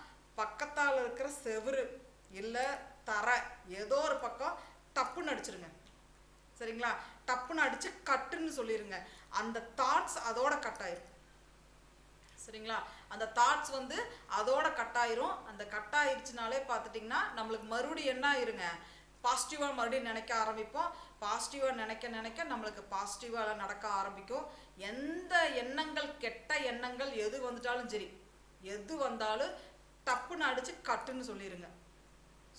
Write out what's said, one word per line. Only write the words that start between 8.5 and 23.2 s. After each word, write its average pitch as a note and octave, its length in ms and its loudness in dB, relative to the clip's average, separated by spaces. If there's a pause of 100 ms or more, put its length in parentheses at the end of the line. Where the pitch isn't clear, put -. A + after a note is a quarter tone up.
சொல்லிருங்க. G#3 400 -2 (320)
அந்த A3+ 380 -2 (100)
தாட்ஸ் C#4+ 400 4 (120)
அதோட C4 300 4
கட் A3+ 200 -4
ஆயிரும். F3+ 380 -8 (1300)
சரிங்களா? A3 300 -6 (320)
அந்த A3 280 -4
தாட்ஸ் C#4 360 8
வந்து C4+ 380 -2 (300)
அதோட C#4 340 6
கட் A#3 220 -2
ஆயிரும். A#3+ 500 2
அந்த G#3 200 -10
கட் G#3+ 300 -2
ஆயிடுச்சுனாலே C4 720 2
பார்த்துட்டிங்கன்னா, A3+ 520 -2 (160)
நம்மளுக்கு A3+ 280 -4
மறுபடியும் C4 500 0
என்ன C#4 200 4
ஆயிருங்க, A3+ 320 0 (580)
பாசிட்டிவா C#4 500 2
மறுபடியும் A#3 320 0
நினைக்க A3+ 300 -2
ஆரம்பிப்போம். A3 560 0 (300)
பாசிட்டிவா B3 500 0
நினைக்க A3 360 -4
நினைக்க A3+ 360 -4
நம்மளுக்கு A3 480 -4
பாசிட்டிவா A3+ 500 -2